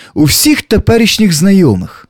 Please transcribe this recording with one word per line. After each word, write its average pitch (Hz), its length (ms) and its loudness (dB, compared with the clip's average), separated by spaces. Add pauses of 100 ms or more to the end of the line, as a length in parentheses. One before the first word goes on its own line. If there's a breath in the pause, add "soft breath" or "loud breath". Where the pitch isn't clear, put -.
(140 loud breath)
у - 100 0
всіх - 380 0
теперішніх 220 720 0
знайомих. 160 760 0